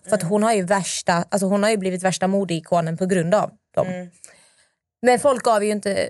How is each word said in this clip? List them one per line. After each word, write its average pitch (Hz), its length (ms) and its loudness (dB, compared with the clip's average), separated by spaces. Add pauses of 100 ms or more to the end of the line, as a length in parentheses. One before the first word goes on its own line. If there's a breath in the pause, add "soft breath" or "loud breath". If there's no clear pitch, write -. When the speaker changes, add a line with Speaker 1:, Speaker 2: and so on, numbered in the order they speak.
Speaker 1:
För - 120 -2
att 196 60 0
Speaker 2:
Mm. 170 100 -4
Speaker 1:
hon 208 120 2
har 226 100 4
ju 196 120 0
värsta, 180 640 -2
alltså 196 180 0
hon 202 160 0
har 214 60 2
ju 226 80 0
blivit 185 260 -4
värsta 185 240 0
modeikonen 170 720 -2
på 185 80 -2
grund 180 300 0
av 196 160 0 (240)
dem. - 120 0
Speaker 2:
Mm. 180 220 -10 (920 soft breath)
Speaker 1:
Men 247 180 4
folk 269 240 0
gav 214 200 2
ju 214 80 0
inte 202 380 -4